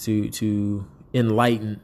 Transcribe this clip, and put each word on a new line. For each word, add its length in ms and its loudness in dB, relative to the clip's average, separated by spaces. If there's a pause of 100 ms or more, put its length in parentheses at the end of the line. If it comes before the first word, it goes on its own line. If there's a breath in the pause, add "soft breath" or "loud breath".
to, 300 0
to 540 -2 (280)
enlighten, 720 2